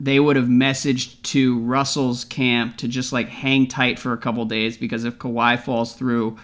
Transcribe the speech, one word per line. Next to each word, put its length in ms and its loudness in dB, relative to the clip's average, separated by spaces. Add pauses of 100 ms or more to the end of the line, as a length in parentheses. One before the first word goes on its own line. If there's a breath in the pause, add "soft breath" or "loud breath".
they 180 2
would 160 6
have 120 2
messaged 760 0
to 380 2
Russell's 640 -2
camp 540 0
to 100 -4
just, 240 -4
like, 160 -2
hang 400 2
tight 320 -2
for 120 -4
a 40 -2
couple 300 -4
days, 300 -2
because 280 -6
if 140 -6
Kawhi 420 0
falls 320 -2
through, 520 -2